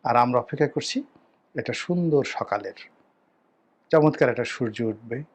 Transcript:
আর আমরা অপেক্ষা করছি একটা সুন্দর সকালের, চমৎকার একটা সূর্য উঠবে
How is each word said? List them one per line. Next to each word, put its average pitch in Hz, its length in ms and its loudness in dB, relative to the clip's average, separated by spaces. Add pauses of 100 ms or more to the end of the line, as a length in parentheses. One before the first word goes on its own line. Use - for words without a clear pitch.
আর 120 120 0
আমরা 123 240 4
অপেক্ষা 147 280 0
করছি - 360 -4 (540)
একটা 120 160 -6
সুন্দর 165 500 0
সকালের, 101 500 -6 (1160)
চমৎকার 151 400 4
একটা 120 140 -2
সূর্য 113 380 -4
উঠবে 113 420 -4 (120)